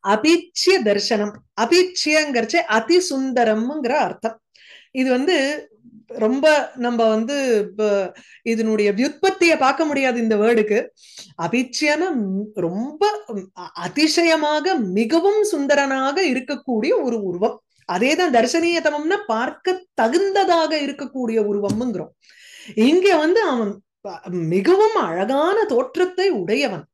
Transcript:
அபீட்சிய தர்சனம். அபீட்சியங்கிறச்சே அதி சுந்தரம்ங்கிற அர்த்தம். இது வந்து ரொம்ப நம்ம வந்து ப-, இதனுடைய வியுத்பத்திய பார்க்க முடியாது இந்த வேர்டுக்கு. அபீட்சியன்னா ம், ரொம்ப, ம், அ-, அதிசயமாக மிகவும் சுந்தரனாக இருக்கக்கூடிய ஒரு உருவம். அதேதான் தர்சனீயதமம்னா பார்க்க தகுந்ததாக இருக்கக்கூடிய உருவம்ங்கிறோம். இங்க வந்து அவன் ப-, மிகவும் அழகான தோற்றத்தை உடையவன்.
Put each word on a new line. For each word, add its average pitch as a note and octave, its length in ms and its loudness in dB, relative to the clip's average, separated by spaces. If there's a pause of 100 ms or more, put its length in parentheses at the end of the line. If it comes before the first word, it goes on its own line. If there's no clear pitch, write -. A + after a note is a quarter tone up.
அபீட்சிய E4 760 2
தர்சனம். G#3 500 -2 (280)
அபீட்சியங்கிறச்சே D4+ 920 0
அதி E4 540 2
சுந்தரம்ங்கிற B3 800 -2
அர்த்தம். A3+ 500 -4 (500)
இது C4 180 -2
வந்து C#4+ 600 0 (380)
ரொம்ப C4+ 680 2
நம்ம A#3+ 340 0
வந்து A3+ 680 0
ப-, G3+ 380 0 (300)
இதனுடைய A3 480 0
வியுத்பத்திய D#4+ 680 2
பார்க்க C4+ 280 2
முடியாது C4+ 340 0
இந்த A3 160 0
வேர்டுக்கு. G#3+ 520 2 (540)
அபீட்சியன்னா D4 760 -2
ம், G3 260 -4 (120)
ரொம்ப, D4 720 -4
ம், G#3+ 120 -10
அ-, F#3 360 -14
அதிசயமாக D4+ 1040 0
மிகவும் D4+ 760 0
சுந்தரனாக C#4 720 0
இருக்கக்கூடிய C4 800 -2
ஒரு A#3 200 -2
உருவம். F#3+ 400 -4 (280)
அதேதான் C#4 420 2
தர்சனீயதமம்னா D#4+ 840 0 (100)
பார்க்க C4+ 580 -4 (160)
தகுந்ததாக E4+ 800 2
இருக்கக்கூடிய C4 600 -4
உருவம்ங்கிறோம். G#3 680 -2 (680)
இங்க E4+ 420 4
வந்து E4+ 240 2
அவன் A3+ 400 -2 (200)
ப-, F#3 280 -14
மிகவும் G3 640 2
அழகான C#4 680 0
தோற்றத்தை F4+ 680 0
உடையவன். G#3 640 -2